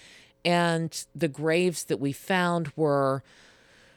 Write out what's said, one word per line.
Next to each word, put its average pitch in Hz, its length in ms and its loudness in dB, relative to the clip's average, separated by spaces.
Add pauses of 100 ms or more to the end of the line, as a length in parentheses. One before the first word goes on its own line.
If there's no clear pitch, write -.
(440)
And 170 600 0 (100)
the 156 140 -2
graves 160 560 0
that 117 160 -2
we 139 100 0
found 175 640 0
were 139 480 2 (760)